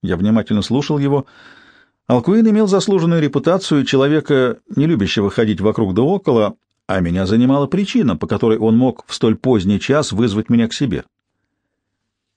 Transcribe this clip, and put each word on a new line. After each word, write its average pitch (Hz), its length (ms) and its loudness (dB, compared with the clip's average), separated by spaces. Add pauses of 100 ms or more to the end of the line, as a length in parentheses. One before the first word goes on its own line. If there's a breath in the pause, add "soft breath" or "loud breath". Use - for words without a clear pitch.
Я 90 160 -4
внимательно 104 460 0
слушал 143 340 -2
его. 139 300 -2 (800 soft breath)
Алкуин 202 420 2
имел 214 180 2
заслуженную 180 540 0
репутацию 151 640 0
человека, 135 720 0 (180)
не 143 120 2
любящего 104 420 0
ходить 107 320 -2
вокруг 104 320 0
да 104 80 2
около, 135 540 0 (320)
а 95 120 -2
меня 90 260 -2
занимала 127 420 2
причина, 180 500 -2
по - 100 -6
которой 110 300 0
он 110 200 2
мог 127 300 0
в - 60 -14
столь 110 220 0
поздний 104 440 0
час 139 320 -2
вызвать 110 380 -2
меня 117 180 2
к 117 60 -8
себе. 110 320 -6 (1300)